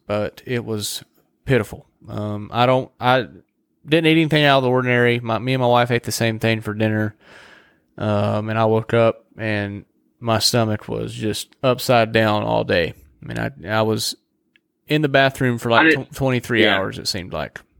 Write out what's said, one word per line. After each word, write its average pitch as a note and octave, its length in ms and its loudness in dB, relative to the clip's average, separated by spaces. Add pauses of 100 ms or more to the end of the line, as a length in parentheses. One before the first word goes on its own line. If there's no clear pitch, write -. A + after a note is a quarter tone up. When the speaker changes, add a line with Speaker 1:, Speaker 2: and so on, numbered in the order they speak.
Speaker 1:
but G#2 400 -4
it A#2+ 200 -4
was G#2+ 380 -6 (420)
pitiful. - 420 0 (200)
Um, G#2 460 -8
I A#2+ 140 2
don't, C3 320 0
I B2 280 2 (580)
didn't D#3+ 200 2
eat D#3+ 60 6
anything D#3 340 4
out C#3 140 6
of C3+ 40 2
the B2+ 60 0
ordinary. B2 500 2
My, A2+ 200 -4
me B2+ 140 -2
and C3 80 0
my B2 60 4
wife A#2+ 220 4
ate A#2+ 140 0
the - 80 -6
same A2+ 280 -2
thing A2+ 220 0
for G#2+ 120 -8
dinner. G#2+ 420 -2 (800)
Um, G#2+ 520 -2
and A2 100 -4
I A2+ 60 2
woke A2 280 0
up A#2 320 2 (120)
and G#2 480 -6 (340)
my A2+ 200 0
stomach A2 480 0
was A2 260 -8
just A2 500 -8
upside A#2+ 480 2
down A2 320 2
all A2+ 200 0
day. F#2 300 0 (280)
I - 40 -18
mean, A#2 140 -8
I, A2+ 120 -6 (280)
I - 20 2
was A2 340 -2 (720)
in D3+ 140 0
the D3 80 0
bathroom C3+ 480 2
for, A#2+ 140 -6
like, A2+ 160 6
Speaker 2:
I - 20 6
didn't C3 220 0
Speaker 1:
tw-, - 40 -20
twenty-three B2 480 0
Speaker 2:
Yeah. G2+ 140 2
Speaker 1:
hours, G2+ 220 -6
it - 80 -10
seemed F2+ 260 -8
like. D2+ 280 -8 (180)